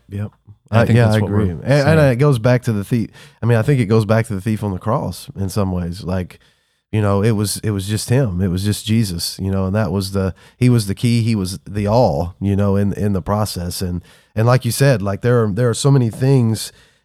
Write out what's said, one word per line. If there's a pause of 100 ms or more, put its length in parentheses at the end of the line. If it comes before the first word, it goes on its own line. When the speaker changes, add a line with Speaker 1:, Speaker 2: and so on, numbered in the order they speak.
Speaker 1:
yep. (380)
Speaker 2:
I
Speaker 1:
Uh,
Speaker 2:
think
Speaker 1:
yeah,
Speaker 2:
that's
Speaker 1:
I
Speaker 2:
what
we're
Speaker 1:
agree.
And,
and
Speaker 2:
saying.
Speaker 1:
it
goes
back
to
the
thief. (320)
I
mean,
I
think
it
goes
back
to
the
thief
on
the
cross
in
some
ways.
Like, (540)
you
know,
it
was,
it
was
just
him.
It
was
just
Jesus,
you
know,
and
that
was
the, (240)
he
was
the
key.
He
was
the
all,
you
know,
in,
in
the
process.
And, (340)
and
like
you
said,
like,
there
are,
there
are
so
many
things, (320)